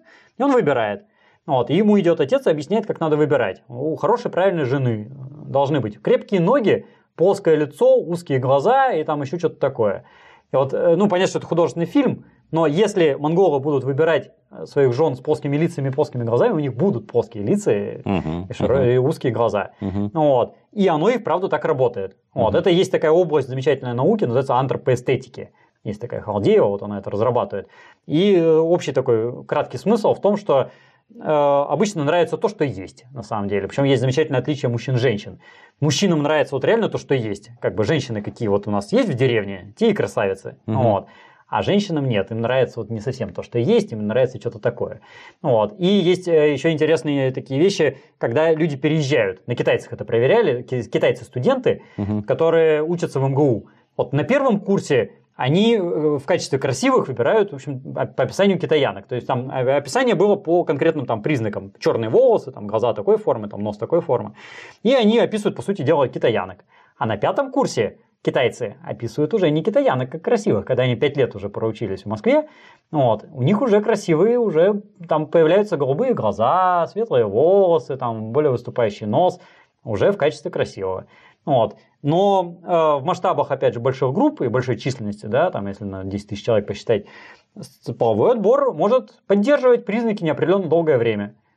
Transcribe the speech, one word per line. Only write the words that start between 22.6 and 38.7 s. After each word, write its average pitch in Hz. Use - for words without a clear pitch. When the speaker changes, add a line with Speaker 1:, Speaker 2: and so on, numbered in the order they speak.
Speaker 1:
есть 185
такая 160
область 156
замечательной 131
науки, 175
называется 131
антропоэстетики. 127
Есть 104
такая -
Халдеева, 131
вот 101
она 104
это 98
разрабатывает. 104
И, 190
э, 165
общий 165
такой 127
краткий 139
смысл 196
в -
том, 202
что, 147
э, -
обычно 147
нравится 160
то, 156
что -
есть, 95
на 127
самом 104
деле. 98
Причём 139
есть 135
замечательное 135
отличие 139
мужчин 120
и -
женщин. 107
Мужчинам 156
нравится 147
вот 120
реально 202
то, -
что -
есть. 107
Как 101
бы 104
женщины, 120
какие 107
вот 101
у 110